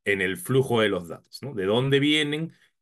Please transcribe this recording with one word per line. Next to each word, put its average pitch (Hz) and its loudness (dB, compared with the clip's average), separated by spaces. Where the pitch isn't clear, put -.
en 98 0
el 92 -2
flujo 127 0
de 107 4
los 87 -4
datos, - -16
¿no? 117 -10
De 95 -4
dónde 135 2
vienen, 151 0